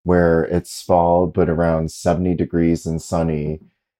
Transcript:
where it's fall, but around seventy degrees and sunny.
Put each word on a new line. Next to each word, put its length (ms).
where 400
it's 380
fall, 460
but 220
around 420
seventy 440
degrees 500
and 160
sunny. 600